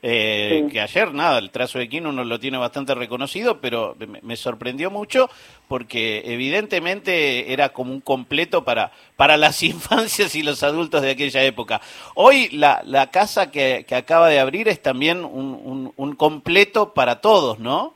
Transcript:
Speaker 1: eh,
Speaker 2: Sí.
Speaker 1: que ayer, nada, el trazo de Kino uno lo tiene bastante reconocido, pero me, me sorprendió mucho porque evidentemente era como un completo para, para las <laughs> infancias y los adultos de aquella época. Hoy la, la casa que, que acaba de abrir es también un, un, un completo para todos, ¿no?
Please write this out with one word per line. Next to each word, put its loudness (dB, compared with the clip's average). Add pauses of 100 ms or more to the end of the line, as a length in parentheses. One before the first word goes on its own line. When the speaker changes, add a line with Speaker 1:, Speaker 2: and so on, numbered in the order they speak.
Speaker 1:
eh, 0
Speaker 2:
Sí. -4
Speaker 1:
que -2
ayer, -2
nada, 0
el -6
trazo -6
de -6
Kino -8
uno -6
lo -6
tiene -8
bastante -4
reconocido, -6
pero -4 (140)
me, -18
me -10
sorprendió -6
mucho 0 (400)
porque -4
evidentemente -2
era 0
como -8
un -10
completo -2
para, -2 (240)
para 6
las 2
<laughs> -
infancias -2
y -4
los -4
adultos 0
de 0
aquella 0
época. -2 (320)
Hoy 6
la, 4
la 2
casa 0
que, 0
que -6
acaba 6
de 6
abrir 2
es 0
también 0
un, -10
un, -10
un -6
completo 2
para 0
todos, 4
¿no? -4